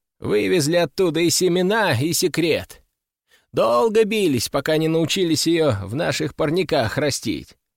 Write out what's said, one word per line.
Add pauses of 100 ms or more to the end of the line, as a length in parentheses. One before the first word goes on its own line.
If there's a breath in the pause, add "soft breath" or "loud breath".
(180)
вывезли
оттуда
и
семена,
и
секрет. (680 soft breath)
Долго
бились,
пока
не
научились
ее
в
наших
парниках
растить. (200)